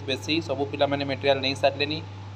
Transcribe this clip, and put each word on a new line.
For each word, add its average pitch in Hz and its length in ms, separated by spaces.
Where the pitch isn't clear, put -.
ବେଶୀ, 135 280
ସବୁ 139 220
ପିଲାମାନେ 139 340
material 139 420
ନେଇସାରିଲେଣି। 139 520